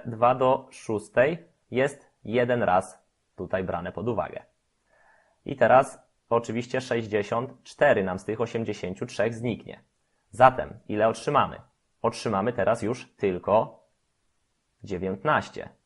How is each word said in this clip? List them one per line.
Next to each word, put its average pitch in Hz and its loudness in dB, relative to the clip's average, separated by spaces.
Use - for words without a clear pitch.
dwa 120 2
do 131 2
szóstej 127 0
jest 131 -2
jeden 120 0
raz 92 0
tutaj 92 -4
brane 90 -6
pod 92 -6
uwagę. 85 -4
I 135 -6
teraz 127 4
oczywiście 117 -2
sześćdziesiąt 113 -4
cztery 120 2
nam 92 -4
z - -20
tych 110 -4
osiemdziesięciu 104 -6
trzech 113 -2
zniknie. 113 -8
Zatem 127 4
ile 104 2
otrzymamy? 113 -2
Otrzymamy 113 -2
teraz 104 0
już 113 -6
tylko 98 0
dziewiętnaście. 98 -4